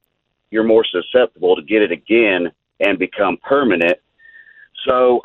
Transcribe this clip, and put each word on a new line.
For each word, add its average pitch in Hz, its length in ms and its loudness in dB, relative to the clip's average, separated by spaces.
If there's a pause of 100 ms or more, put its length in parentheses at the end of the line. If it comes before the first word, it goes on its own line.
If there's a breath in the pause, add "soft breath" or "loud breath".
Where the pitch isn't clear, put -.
(500)
you're 110 140 -2
more 113 220 4
susceptible 90 680 0
to 90 60 -10
get 104 200 0
it 92 100 0
again 92 600 -2 (280)
and 95 180 -2
become 92 400 -4
permanent. 95 600 0 (920 loud breath)
So 127 380 2